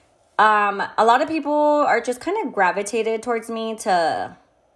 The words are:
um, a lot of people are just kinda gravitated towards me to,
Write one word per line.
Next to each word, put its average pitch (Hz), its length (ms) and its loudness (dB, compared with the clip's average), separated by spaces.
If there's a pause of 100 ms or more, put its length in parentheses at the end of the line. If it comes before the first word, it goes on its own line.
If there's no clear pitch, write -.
(400)
um, 208 420 2 (160)
a 214 60 4
lot 240 180 6
of 302 60 -2
people 294 240 -4
are 294 480 2
just 247 200 -6
kinda 370 300 -4
gravitated 208 720 -2
towards 226 260 -4
me 226 280 -8
to, 165 600 -2 (400)